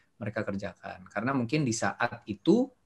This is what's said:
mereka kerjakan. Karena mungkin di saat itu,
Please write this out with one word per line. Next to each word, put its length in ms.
mereka 240
kerjakan. 640
Karena 240
mungkin 320
di 80
saat 560
itu, 400